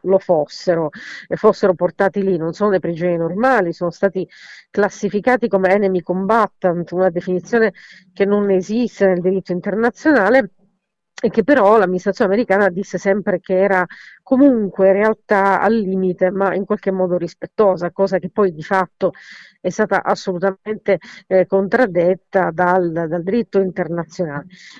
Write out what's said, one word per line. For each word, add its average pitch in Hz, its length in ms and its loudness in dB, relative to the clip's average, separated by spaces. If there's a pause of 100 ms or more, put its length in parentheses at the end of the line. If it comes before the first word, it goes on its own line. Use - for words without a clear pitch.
lo 185 140 2
fossero, 165 720 -2 (380)
eh, - 80 -6
fossero 202 380 2
portati 190 500 -2
lì. 190 140 0
Non 165 160 -4
sono 208 180 -2
dei 185 80 2
prigionieri 170 400 -4
normali, 185 540 0
sono 175 180 -6
stati 190 360 -4 (420)
classificati 208 760 -2
come 185 220 2
enemy 190 320 2
combatant, 185 920 -2
una 185 160 2
definizione 185 640 -2 (400)
che 202 120 0
non 202 240 0
esiste 202 560 0
nel 185 160 2
diritto 185 300 -2
internazionale, 214 1000 0 (680)
e - 120 -2
che 226 120 0
però 220 360 4
l'amministrazione 185 520 0
americana 202 380 2
disse 180 300 -8
sempre 196 400 -2
che 185 200 -2
era 190 240 2 (380)
comunque 240 680 2
in 196 60 6
realtà 202 680 2
al 208 120 2
limite, 190 560 0
ma 190 240 -2
in 185 120 -4
qualche 208 260 -4
modo 185 260 -2
rispettosa, 175 720 -2
cosa 196 280 -2
che 185 100 -10
poi 196 240 -2
di 156 80 -14
fatto 185 520 -2 (480)
è 185 80 -4
stata 196 340 -2
assolutamente, 196 960 -4 (280)
eh, 185 180 2
contraddetta 185 1080 0
dal, 180 400 0
dal 165 320 -6
diritto 202 360 -2
internazionale. 170 880 -6 (320)